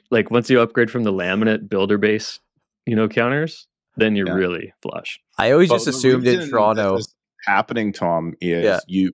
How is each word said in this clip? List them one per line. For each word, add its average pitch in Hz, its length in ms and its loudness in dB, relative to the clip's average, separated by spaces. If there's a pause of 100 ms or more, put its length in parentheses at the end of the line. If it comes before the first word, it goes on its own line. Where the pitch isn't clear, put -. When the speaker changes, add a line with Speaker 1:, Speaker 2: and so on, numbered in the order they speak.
(100)
Speaker 1:
Like, 110 200 0
once 120 180 0
you 127 120 6
upgrade 117 300 0
from 123 140 -4
the 104 80 0
laminate 101 560 -2
builder 101 300 0
base, 104 420 -2 (460)
you 117 100 -2
know, 110 120 0
counters, 131 580 -4 (300)
then 110 200 2
you're 95 120 -2
Speaker 2:
Yeah. 85 60 -4
Speaker 1:
really 90 460 -2
flush. - 400 -12 (160)
Speaker 3:
I 107 140 2
always 165 180 6
Speaker 2:
But 120 80 4
Speaker 3:
just - 100 -2
Speaker 2:
the 151 40 0
Speaker 3:
assumed 131 360 2
in 123 120 4
Speaker 2:
reason 156 120 -6
Speaker 3:
Toronto 107 460 2
Speaker 2:
this 110 120 -4
is - 60 -20 (300)
happening, 104 480 -2
Tom, 82 480 -4
is 85 240 -2
Speaker 3:
Yeah. 98 220 0
Speaker 2:
you, 92 280 -2